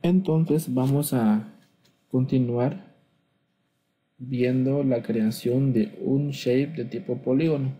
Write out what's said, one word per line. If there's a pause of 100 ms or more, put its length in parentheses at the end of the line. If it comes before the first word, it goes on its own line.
Entonces
vamos
a (580)
continuar (1200)
viendo
la
creación
de
un
shape
de
tipo
polígono.